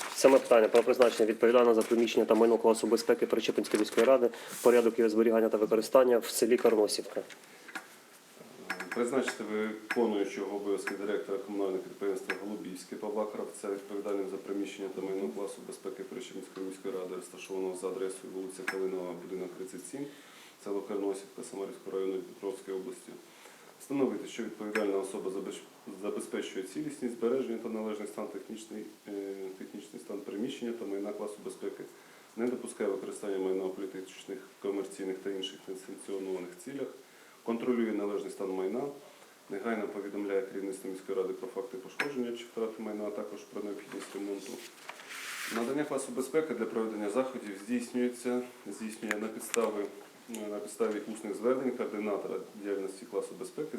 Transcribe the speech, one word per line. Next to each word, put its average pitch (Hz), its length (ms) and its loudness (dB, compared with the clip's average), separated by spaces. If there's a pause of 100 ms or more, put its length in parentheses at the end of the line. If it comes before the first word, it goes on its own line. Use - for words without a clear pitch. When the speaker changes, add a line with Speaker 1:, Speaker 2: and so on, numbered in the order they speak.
(140)
Speaker 1:
Сьоме 135 240 10
питання. 113 300 8
Про 120 140 8
призначення 120 460 6
відповідального 120 460 8
за 110 80 6
приміщення 113 440 4
та 113 80 6
майно 113 240 8
класу 113 280 6
безпеки 117 400 4
Перещепинської 110 540 2
міської 117 260 4
ради, 123 240 8 (320)
порядок 117 360 8
його 117 100 6
зберігання 113 400 6
та 110 80 4
використання 113 640 6
в 110 80 0
селі 120 300 6
Карносівка. 107 640 4 (1700)
Speaker 2:
Призначити 120 560 2
виконуючого 107 1040 0
обов'язки 98 380 -2
директора 101 440 -2
комунального 98 400 -2
підприємства 95 680 -4
"Голубівське" 90 520 -8
Павла 107 300 -2
Кравця, - 440 -8
відповідальним 98 600 -2
за 95 60 -6
приміщення 98 580 -4
та 95 60 -4
майно 95 280 -2
класу 95 260 -6 (120)
безпеки - 360 -10
Перещепинської 95 640 -10
міської 95 280 -6
ради, 92 220 -6
розташованого 92 600 -6
за 92 120 -4
адресою 95 460 -4
вулиця 95 300 -8
Калинова, 92 480 -4 (100)
будинок 90 340 -8
тридцять 92 340 -12
сім, 143 160 -8 (580)
село 101 160 -2
Карносівка 98 680 -4
Самарівського 95 460 -6
району 95 160 2
Дніпровської 95 640 -6
області. 95 360 -8 (680)
Встановити, 131 480 0
що - 140 -8
відповідальна 104 560 0
особа 95 320 -4
забеч-, 95 320 -8 (400)
забезпечує 101 640 -6
цілісність, 143 540 -6
збереження 117 400 0
та 113 100 -8
належний 107 400 -4
стан - 180 -8
технічний, - 560 -10 (260)
е, 104 40 -8 (460)
технічний - 420 -12
стан 101 200 -8
приміщення 117 520 -6
та 117 120 -8
майна 101 280 -4
класу - 220 -6 (100)
безпеки, - 400 -8 (520)
не 117 100 0
допускає 113 440 -2
використання 98 480 -4
майна 95 260 2
у 92 60 -2
політичних, 95 680 -8 (240)
комерційних 95 560 -4
та 98 120 -4
інших 95 280 -6 (100)
несанкціонованих 95 840 -6 (140)
цілях, 131 220 -6 (560)
контролює 117 500 2
належний 101 380 -2
стан 98 200 -4
майна, 95 320 0 (680)
негайно 101 380 -2
повідомляє 98 540 0
керівництво 98 480 -6
міської 95 280 -4
ради 92 140 0
про 92 160 -6
факти - 280 -6
пошкодження 127 640 -4
чи - 60 -12
втрати 113 380 -4
майна, 107 240 -6
а 104 40 -4
також 104 300 -8
про - 220 -10
необхідність 98 520 -10
ремонту. 101 380 -6 (1040)
Надання 135 280 0
класу 135 280 -4
безпеки 131 420 0
для 110 100 0
проведення 107 460 -2
заходів 113 400 -2 (160)
здійснюється, 123 760 0 (240)
здійснює 107 540 -6
на 107 80 -2
підставі, 107 560 -2 (640)
на 104 80 -6
підставі 107 440 -2 (120)
усних 101 200 -6
звернень 127 360 2
координатора 104 640 -4 (280)
діяльності 95 440 -6
класу 95 220 -4 (100)
безпеки - 400 -8